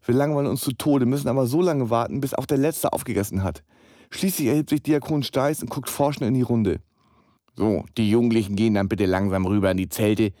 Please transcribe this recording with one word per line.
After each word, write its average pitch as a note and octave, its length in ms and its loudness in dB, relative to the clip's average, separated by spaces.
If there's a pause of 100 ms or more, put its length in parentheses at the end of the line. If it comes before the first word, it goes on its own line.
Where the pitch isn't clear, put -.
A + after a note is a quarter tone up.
Wir A#2+ 100 2
langweilen C#3+ 320 0
uns B2+ 140 -4
zu C#3 100 -2
Tode, C3+ 340 2
müssen C3+ 220 0
aber B2+ 200 0
so D3 140 0
lange C#3+ 280 0
warten, A#2+ 320 -2
bis C3+ 120 -4
auch C3 120 -4
der C#3+ 120 0
Letzte D3+ 360 0
aufgegessen G2 500 -2
hat. E2+ 200 -6 (460)
Schließlich F3+ 380 -2
erhebt D3 220 0
sich D3+ 120 0
Diakon D3 400 0
Steiß C#3+ 400 -2
und C3 80 -8
guckt - 200 -8
forschend C#3+ 360 -2
in G2+ 80 2
die B2+ 100 2
Runde. G#2 360 0 (800)
"So, G2+ 260 0 (140)
die G#2+ 120 2
Jugendlichen A2+ 460 2
gehen G#2+ 200 2
dann G2 120 2
bitte G2 180 0
langsam F#2+ 400 0
rüber G2 260 2
in F#2 40 0
die F#2 140 -2
Zelte. G#2+ 500 2